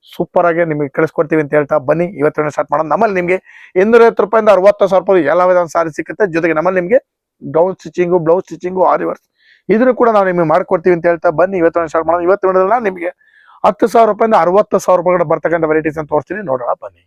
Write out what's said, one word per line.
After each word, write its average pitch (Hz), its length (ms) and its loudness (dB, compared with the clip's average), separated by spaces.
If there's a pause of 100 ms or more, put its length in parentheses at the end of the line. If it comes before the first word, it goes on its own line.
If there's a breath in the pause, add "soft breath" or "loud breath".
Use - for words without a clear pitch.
(120)
ಸೂಪರ್ - 360 -2
ಆಗಿ 170 220 0
ನಿಮಗೆ 147 260 -4
ಕಳಿಸ್ಕೊಡ್ತೀವಿ 156 460 -2
ಅಂತ 143 140 -6
ಹೇಳ್ತಾ 151 200 0 (120)
ಬನ್ನಿ 165 180 0 (140)
ಇವತ್ತಿನ 151 340 -2
ಸ್ಟಾರ್ಟ್ 147 180 -4
ಮಾಡೋಣ. 156 200 -2
ನಮ್ಮಲ್ಲಿ 202 260 0
ನಿಮಗೆ 180 180 -2 (440 loud breath)
ಇನ್ನೂರೈವತ್ತು 226 440 4
ರೂಪಾಯಿಂದ 214 300 0
ಅರವತ್ತು 202 360 2
ಸಾವಿರ 185 140 2
ರೂಪಾಯಿ 190 180 2 (100)
ಎಲ್ಲ 180 180 2
ವಿಧದ 175 240 0
ಸಾರಿ 165 220 0
ಸಿಕ್ಕುತ್ತೆ. 170 280 -4 (100)
ಜೊತೆಗೆ 165 240 0
ನಮ್ಮಲ್ಲಿ 185 220 0
ನಿಮಗೆ 190 180 0 (560)
ಗೌನ್ 180 240 2
ಸ್ಟಿಚಿಂಗು, 175 460 -2
ಬ್ಲೌಸ್ 175 220 0
ಸ್ಟಿಚಿಂಗು, 180 440 -6
ಆರಿ 156 180 -2
ವರ್ಕ್ - 160 -12 (480 soft breath)
ಇದನ್ನು 240 280 2
ಕೂಡ 240 140 4
ನಾವು 196 160 4
ನಿಮಗೆ 175 220 0
ಮಾಡ್ಕೊಡ್ತೀವಿ 180 440 0
ಅಂತ 165 140 -8
ಹೇಳ್ತಾ 170 180 -2 (100)
ಬನ್ನಿ 190 240 0
ಇವತ್ತಿನ 165 280 0
ಸ್ಟಾರ್ಟ್ 165 180 -2
ಮಾಡೋಣ. 175 200 0
ಇವತ್ತು 196 200 0
ನೋಡಿದ್ರೆ 190 300 2 (100)
ನಿಮಗೆ 180 200 -8 (560 soft breath)
ಹತ್ತು 196 300 2
ಸಾವಿರ 226 180 6
ರೂಪಾಯಿಂದ 220 300 0
ಅರವತ್ತು 202 420 2
ಸಾವಿರ 185 160 2
ರೂಪಾಯಿ 180 160 0
ಕೂಡ 175 160 -2
ಬರ್ತಕ್ಕಂಥ 160 400 -2
ವೆರೈಟೀಸ್ 156 280 -2
ಅಂತ 147 120 -12
ತೋರಿಸ್ತೀನಿ, 160 280 -4 (100)
ನೋಡೋಣ 127 200 -4 (140)
ಬನ್ನಿ. - 220 -20